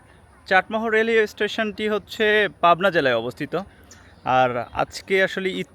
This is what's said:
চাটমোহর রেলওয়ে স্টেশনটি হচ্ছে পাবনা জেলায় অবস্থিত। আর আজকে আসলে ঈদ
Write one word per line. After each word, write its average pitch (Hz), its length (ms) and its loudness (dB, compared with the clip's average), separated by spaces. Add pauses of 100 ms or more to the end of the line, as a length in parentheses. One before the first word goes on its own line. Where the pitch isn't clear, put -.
(460)
চাটমোহর 214 460 0
রেলওয়ে 220 360 2
স্টেশনটি 214 640 -4
হচ্ছে 214 600 0 (120)
পাবনা 175 300 4
জেলায় 139 240 2
অবস্থিত। 127 440 -6 (640)
আর 127 500 2
আজকে - 500 -2
আসলে 190 260 -2
ঈদ 185 260 -6